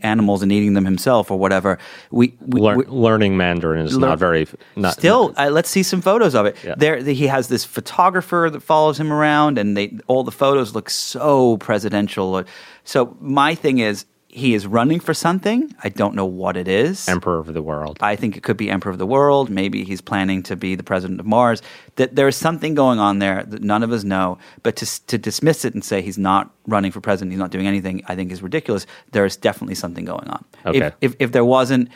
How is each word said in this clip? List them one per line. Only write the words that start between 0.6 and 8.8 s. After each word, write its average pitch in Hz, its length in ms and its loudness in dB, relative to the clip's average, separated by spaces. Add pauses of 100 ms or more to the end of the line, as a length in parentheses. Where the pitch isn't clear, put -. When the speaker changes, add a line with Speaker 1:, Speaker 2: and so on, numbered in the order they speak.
Speaker 1:
them 95 100 2
himself 98 480 0
or 98 40 -2
whatever? 95 440 0 (320)
We, 123 200 2 (100)
we, 123 180 0
Speaker 2:
Lear-, 104 160 4
Speaker 1:
we 131 80 2
Speaker 2:
learning 110 520 2
Mandarin 85 480 0
is 78 120 -2
Speaker 1:
Lear-, - 140 2
Speaker 2:
not 80 100 0
very, 82 260 2 (300)
not 95 160 0
Speaker 1:
Still, 202 440 4
uh, 143 140 2
let's 160 180 2
see 190 140 2
some 180 180 -2
photos 190 360 4
of 104 100 4
it. 101 160 0
Speaker 2:
Yeah. - 160 -8
Speaker 1:
There, 147 240 2
the, 143 100 -2
he 139 140 0
has 135 220 0
this 120 160 -2
photographer 175 880 0
that 147 80 -12
follows 156 400 2